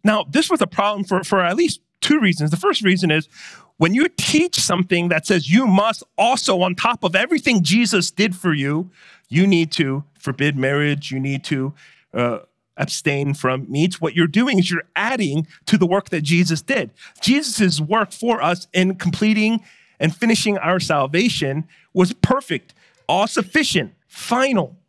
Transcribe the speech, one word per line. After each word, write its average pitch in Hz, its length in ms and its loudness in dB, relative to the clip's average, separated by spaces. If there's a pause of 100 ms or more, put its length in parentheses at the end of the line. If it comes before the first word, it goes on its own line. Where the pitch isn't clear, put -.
Now, 214 200 2
this 269 260 -2
was 339 120 0
a - 60 2
problem 202 380 -2
for, 185 180 -2
for 190 180 0
at 175 140 0
least 339 240 -2 (220)
two 302 180 2
reasons. 151 320 0
The 170 60 0
first 370 260 -2
reason 185 260 2
is 156 180 0 (500)
when 170 160 2
you 285 140 2
teach - 480 0
something 175 540 0
that 156 160 -4
says 156 240 0
you 247 180 4
must 208 360 2 (140)
also, 214 440 0
on 185 140 0
top - 280 -2
of 175 120 -2
everything 240 480 2
Jesus 196 480 2
did 196 240 0
for 175 180 -2
you, 151 380 -2 (360)
you 180 200 2
need 165 260 2
to 143 320 -2 (120)
forbid 143 380 -2
marriage, 143 560 -2
you 135 80 -4
need 135 260 -4
to, 139 280 -2 (400)
uh, 120 260 -2 (380)
abstain 143 560 -2
from 131 360 -4
meats. 165 320 0
What 214 140 -2
you're 160 120 2
doing 220 320 2
is 180 100 0
you're 170 140 -4 (120)
adding 185 520 -2 (180)
to 220 120 4
the 185 80 4
work 190 240 0
that 156 120 -2
Jesus 165 400 0
did. 214 300 -4 (300)
Jesus' 220 580 0
work 202 320 0
for 233 300 -2
us 175 320 -2
in 185 220 2
completing 214 680 0 (340)
and 160 180 0
finishing 220 420 0
our 180 220 0
salvation 151 840 -2 (280)
was 180 200 4
perfect, - 600 -2 (340)
all 196 200 2
sufficient, 185 680 -2 (140)
final. 240 680 -2 (120)